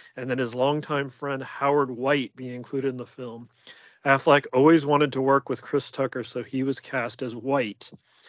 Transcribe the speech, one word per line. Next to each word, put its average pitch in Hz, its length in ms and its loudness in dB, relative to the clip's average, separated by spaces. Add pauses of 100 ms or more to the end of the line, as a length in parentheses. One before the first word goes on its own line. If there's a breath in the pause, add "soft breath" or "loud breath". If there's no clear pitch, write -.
(160 soft breath)
and 127 140 -8
that 127 80 -2
his 120 160 -4
longtime 143 560 -2
friend 135 320 -8
Howard 139 480 0
White 127 460 -2
be 123 180 -12
included 131 340 -6
in 127 80 -6
the 123 80 -10
film. 117 460 -16 (560 soft breath)
Affleck 139 480 4
always 147 320 6
wanted 147 260 2
to 135 80 -2
work 135 300 2
with 123 100 -4
Chris - 300 -4
Tucker, 127 340 -4
so - 180 -10
he 131 200 -4
was 135 180 -2
cast 120 400 -6
as 123 160 -6
White. 120 540 -4 (380 soft breath)